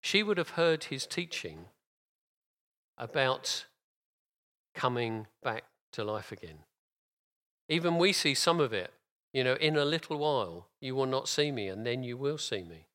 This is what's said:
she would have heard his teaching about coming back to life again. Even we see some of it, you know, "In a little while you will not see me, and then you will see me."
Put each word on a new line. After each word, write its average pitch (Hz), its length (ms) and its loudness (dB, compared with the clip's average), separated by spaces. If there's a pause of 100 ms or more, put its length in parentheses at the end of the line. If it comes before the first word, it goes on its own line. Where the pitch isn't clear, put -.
she 208 220 2
would 208 140 0
have 170 140 -2
heard 165 340 2
his 135 200 -6
teaching 85 600 -8 (1300)
about 131 680 0 (1080)
coming 117 540 -2 (140)
back 113 220 -4 (300)
to 113 100 -6
life 107 280 -6
again. 80 280 -16 (1080)
Even 170 280 4
we 185 140 6
see 151 220 2
some 170 260 4
of 123 140 2
it, 92 200 -4 (380)
you 131 120 0
know, 127 120 4
"In 156 220 2
a 147 80 4
little 156 320 -2
while 113 500 -2 (140)
you 131 140 -4
will 135 100 2
not 131 240 0
see 147 220 2
me, 110 160 -4
and 98 180 -6
then 123 180 -2
you 120 140 -6
will 143 200 -2
see 101 260 -4
me." 82 320 -16